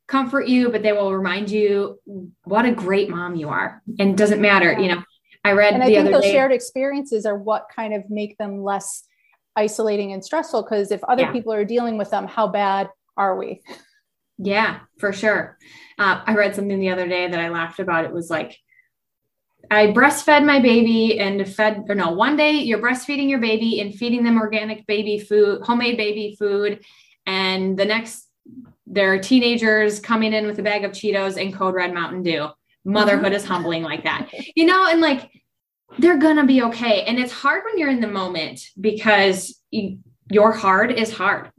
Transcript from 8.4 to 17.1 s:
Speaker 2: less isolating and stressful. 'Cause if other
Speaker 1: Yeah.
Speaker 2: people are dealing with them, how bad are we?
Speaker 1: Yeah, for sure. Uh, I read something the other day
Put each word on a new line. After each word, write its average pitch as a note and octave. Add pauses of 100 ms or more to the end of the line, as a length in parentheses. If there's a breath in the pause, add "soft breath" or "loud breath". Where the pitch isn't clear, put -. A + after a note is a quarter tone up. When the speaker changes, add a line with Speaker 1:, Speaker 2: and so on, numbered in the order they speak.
Speaker 2:
less G3 (520)
isolating G#3+
and F#3+
stressful. D#4
'Cause G3+
if G3+
other B3+
Speaker 1:
Yeah. B3+
Speaker 2:
people A3+
are G#3
dealing A#3
with G3+
them, G3
how G#3+
bad G3 (300)
are G3
we? - (800 loud breath)
Speaker 1:
Yeah, G3 (200)
for G3+
sure. G3+ (400 loud breath)
Uh, F#3+
I A3+
read G3+
something G3+
the F#3+
other F#3
day F3+